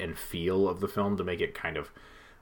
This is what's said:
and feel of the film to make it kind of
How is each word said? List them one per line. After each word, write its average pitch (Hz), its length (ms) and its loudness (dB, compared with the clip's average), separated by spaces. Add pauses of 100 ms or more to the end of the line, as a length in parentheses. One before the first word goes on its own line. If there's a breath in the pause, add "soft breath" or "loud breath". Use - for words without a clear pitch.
and 82 160 -6
feel 92 500 2
of 90 120 -2
the 98 80 0
film 101 280 2
to 95 60 0
make 90 180 -2
it 87 140 0
kind 80 220 -4
of 76 160 -6 (500 soft breath)